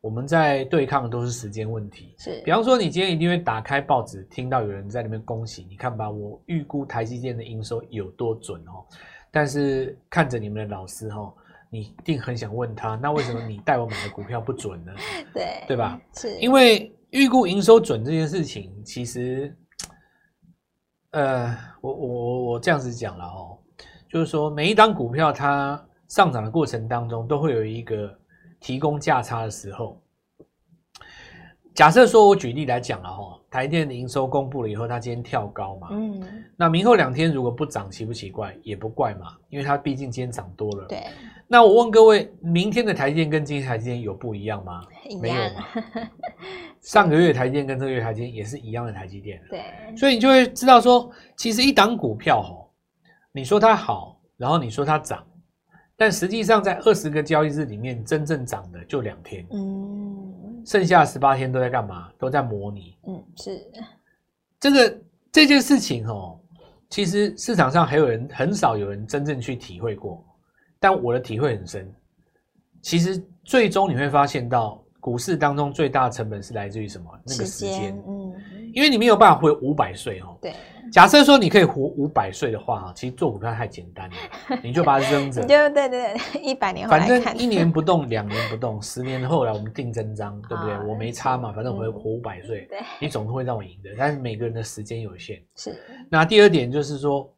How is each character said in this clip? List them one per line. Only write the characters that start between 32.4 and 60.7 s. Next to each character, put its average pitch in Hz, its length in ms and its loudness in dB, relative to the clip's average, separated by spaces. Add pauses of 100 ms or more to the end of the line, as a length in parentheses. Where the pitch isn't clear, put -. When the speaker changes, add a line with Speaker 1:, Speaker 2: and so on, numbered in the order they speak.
Speaker 1:
例 143 140 -4
来 123 120 0
讲 120 220 -6
了 90 80 -12
哈， 95 400 -14
台 131 180 -4
电 156 220 0
的 127 60 -10
营 123 120 -8
收 131 200 -2
公 139 240 -2
布 135 120 -6
了 110 60 -4
以 104 60 -6
后， 117 120 -6
它 120 120 -6
今 120 140 -8
天 120 100 -8
跳 117 240 -4
高 98 300 -10
嘛， 85 160 -16
Speaker 2:
嗯。 208 280 -8 (360)
Speaker 1:
那 170 120 2
明 170 160 2
后 240 100 8
两 135 200 2
天 160 180 2
如 131 100 -2
果 123 80 0
不 123 140 -4
涨， 101 260 -8
奇 113 140 -12
不 110 80 -8
奇 101 160 -12
怪？ 98 340 -10
也 104 140 -10
不 107 120 -10
怪 110 260 -4
嘛， 85 220 -18 (120)
因 143 100 -12
为 139 60 -6
它 143 140 0
毕 139 160 -4
竟 131 160 -10
今 127 120 -8
天 123 80 -6
涨 98 260 -12
多 107 200 -6
了。 95 100 -14
Speaker 2:
对。 - 180 -12 (420)
Speaker 1:
那 240 180 8
我 208 120 10
问 233 140 6
各 220 140 10
位， 214 360 6
明 170 300 0
天 226 160 0
的 196 80 0
台 139 140 -2
积 151 80 -2
电 160 120 2
跟 151 160 0
今 143 120 -6
天 135 100 -4
台 123 100 -4
积 110 100 -6
电 123 140 -6
有 104 140 -8
不 113 220 -10
一 101 80 -10
样 104 200 -8
吗？ 87 180 -14 (260)
Speaker 2:
一 - 60 -14
样。 180 80 -10
Speaker 1:
没 113 80 -4
有 123 40 -4 (200)
嘛。 98 100 -12 (640)
Speaker 2:
<laughs> 370 520 -18
Speaker 1:
上 196 260 4
个 151 80 4
月 165 160 6
台 127 140 0
积 131 60 -2
电 143 140 -2
跟 135 120 -6
这 135 80 -4
个 131 40 -4
月 127 100 -2
台 113 120 -4
积 107 80 -8
电 120 120 -8
也 110 120 -10
是 127 140 -12
一 110 140 -14
样 120 140 -8
的 110 60 -10
台 92 140 -14
积 98 140 -16
电。 98 280 -16
Speaker 2:
对。 - 140 -12 (340)
Speaker 1:
所 269 140 2
以 254 40 4
你 226 60 -2
就 254 80 4
会 262 200 8
知 247 180 -4
道 254 140 12
说， 240 300 4 (260)
其 226 160 -4
实 226 100 0
一 269 100 6
档 220 240 6
股 113 180 -4
票 117 280 0
吼， 87 300 -16 (600)
你 135 120 -10
说 196 140 2
它 220 160 6
好， - 460 -6 (160)
然 123 140 -2
后 165 80 2
你 123 120 -4
说 139 140 -4
它 151 140 0
涨， - 260 -8 (720)
但 220 140 4
实 - 180 -2
际 220 160 -4
上 208 180 4
在 196 180 0
二 214 140 6
十 202 140 -4
个 151 140 -2
交 151 220 2
易 156 40 0
日 147 160 -4
里 110 120 -10
面， 117 280 -8
真 151 200 -2
正 147 200 -4
涨 95 260 -10
的 87 140 -18
就 139 160 -4
两 107 220 -10
天。 92 280 -16
Speaker 2:
嗯。 196 760 -10 (380)
Speaker 1:
剩 190 220 2